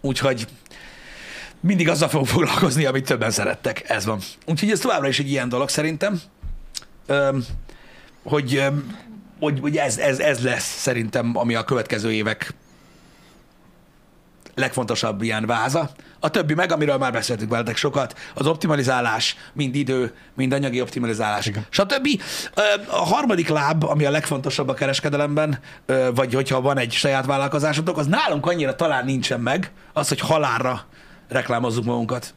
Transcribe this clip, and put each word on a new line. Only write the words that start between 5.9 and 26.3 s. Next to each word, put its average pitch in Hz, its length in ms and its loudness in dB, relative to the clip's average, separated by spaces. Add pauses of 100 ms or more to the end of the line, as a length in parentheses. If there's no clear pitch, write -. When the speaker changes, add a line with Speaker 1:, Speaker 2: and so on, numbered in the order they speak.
Speaker 1:
öm, 139 400 2 (800)
hogy, 139 320 0
öm, 139 420 0 (420)
hogy, 147 200 0
hogy 147 180 0
ez, 139 200 0
ez, 135 220 2
ez 131 240 2
lesz 123 340 -2
szerintem, 117 600 0
ami 117 180 2
a 113 80 0
következő 113 480 0
évek 107 420 -2 (2000)
legfontosabb 117 680 -2
ilyen 110 240 0
váza. 131 440 0 (300)
A 156 100 0
többi 156 240 2
meg, 175 180 2
amiről 151 260 2
már 131 140 0
beszéltünk 110 380 -2
veletek 117 280 -2
sokat, 135 400 -2 (160)
az 135 140 0
optimalizálás, 131 880 2 (180)
mind 135 220 -2
idő, 131 380 0 (220)
mind 131 180 0
anyagi 131 280 0
optimalizálás, 110 640 -2
Speaker 2:
Igen. 107 240 -4
Speaker 1:
stb. - 380 2 (480)
Ö, 202 60 2 (280)
a - 60 -2 (100)
harmadik 196 440 2
láb, 151 340 2
ami 147 220 2
a 139 60 2
legfontosabb 143 580 -2
a 135 40 0
kereskedelemben, 147 840 0 (260)
ö, 131 300 4
vagy 127 180 2